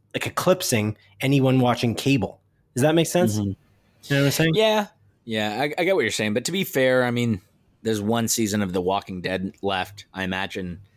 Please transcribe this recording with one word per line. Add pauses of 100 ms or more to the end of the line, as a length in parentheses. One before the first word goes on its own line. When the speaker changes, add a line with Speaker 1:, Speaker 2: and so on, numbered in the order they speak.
(140)
Speaker 1:
like,
eclipsing (260)
anyone
watching
cable. (340)
Does
that
make
sense?
Speaker 2:
Mm-hmm.
Speaker 1:
You (600)
know
what
I'm
saying?
Speaker 2:
Yeah. (380)
Yeah,
I,
I
get
what
you're
saying.
But
to
be
fair,
I
mean, (420)
there's
one
season
of
The
Walking
Dead
left.
I
imagine (160)